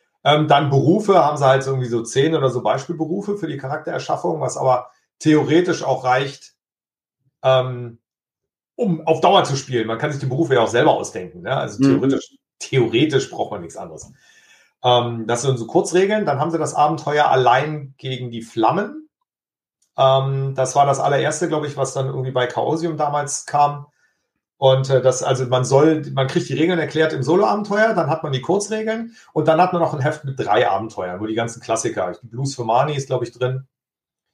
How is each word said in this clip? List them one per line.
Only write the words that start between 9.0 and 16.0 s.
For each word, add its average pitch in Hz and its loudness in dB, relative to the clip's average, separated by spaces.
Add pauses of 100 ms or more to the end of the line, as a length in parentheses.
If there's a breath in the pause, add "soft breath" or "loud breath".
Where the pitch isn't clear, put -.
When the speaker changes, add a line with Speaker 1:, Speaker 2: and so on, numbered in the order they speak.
Speaker 1:
auf - 2
Dauer 180 6
zu 135 -2
spielen. 117 -2
Man 120 -4
kann 147 -2
sich 135 -6
die 131 -4
Berufe 135 0
ja 120 6
auch 110 2
selber 123 4
ausdenken, - -6
ne? 123 -4
Also 127 -4
Speaker 2:
Mhm. 139 6 (100)
Speaker 1:
theoretisch, - -2 (240)
theoretisch 131 0
braucht - -6
man 87 -8
nichts 82 -16
anderes. 87 -16 (720 soft breath)
Ähm, 117 0
das 117 -2
sind 131 0
so 113 -8
Kurzregeln. 190 0